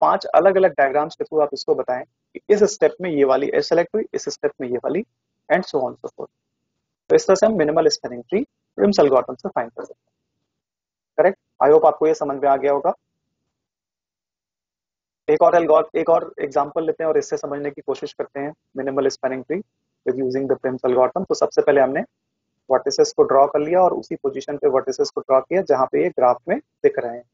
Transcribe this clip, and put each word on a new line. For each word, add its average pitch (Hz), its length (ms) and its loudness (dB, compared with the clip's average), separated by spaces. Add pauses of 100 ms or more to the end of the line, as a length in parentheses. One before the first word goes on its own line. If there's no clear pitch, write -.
पांच 175 240 0
अलग-अलग 190 460 4
diagrams 147 440 -2
के 151 100 -8
through 151 220 0
आप 139 80 -6
इसको 151 200 -2
बताएं 127 300 -6
कि - 440 -20
इस 208 140 2
step 165 380 2
में 180 100 -6
ये 143 140 2
वाली 131 240 2
एज 147 160 -2
select 165 300 -2
हुई, 220 100 -2 (100)
इस - 100 -8
step 143 360 -6
में 127 80 -8
ये 123 80 -4
वाली, 143 280 -6 (480)
and 156 100 0
so - 120 -8
on 127 160 -2
so - 140 -16
forth। - 260 -14 (760)
तो 160 80 4
इस 156 100 0
तरह 196 80 4
से 208 120 4
हम 220 120 0
minimal 156 300 2
स्पैनिंग 120 340 -6
tree 220 240 -4 (300)
प्रिम्स 202 240 2
algorithm 131 340 2
से 143 140 -10
find 120 220 -6
कर - 140 -14
सकते - 260 -20
हैं। - 40 -20 (1040)
करेक्ट? 180 200 2 (240)
I 139 100 6
hope 156 140 6
आपको 151 200 2
ये 160 80 2
समझ 139 280 -6
में 139 80 2
आ 135 60 2
गया 135 160 0
होगा। 143 220 -2 (2250)
एक 156 120 2
और 170 120 6
एल्गोर-, 156 420 2
एक 165 120 -2
और - 320 0
example 147 440 -2
लेते 160 200 -4
हैं 160 40 0
और 147 100 2
इससे 147 180 -4
समझने 143 340 -6
की 143 100 -12
कोशिश 120 320 -8
करते - 280 -10
हैं, 143 140 -8 (220)
minimal 135 320 -2
स्पैनिंग 131 360 -6
tree 160 120 -6 (520)
with 127 120 -2
using 131 240 -4
the 131 120 -2
Prim's 127 280 -6
algorithm। 127 440 0
तो 160 60 -2
सबसे - 280 0
पहले 143 180 2
हमने 135 200 0 (680)
vertices 139 460 0
को 156 60 4
ड्रॉ 135 240 4
कर 147 120 0
लिया 160 220 0
और 180 140 2
उसी - 220 -8
position 139 400 -6
पे 147 120 0
वर्टिसेस 131 420 -2
को 143 100 -10
ड्रॉ 131 200 2
किया, 139 220 -2
जहां 131 300 0
पे 147 100 0
ये 175 60 0
graph 123 400 0
में 214 100 -2
दिख - 400 -2
रहे 120 180 -6
हैं। 120 180 -18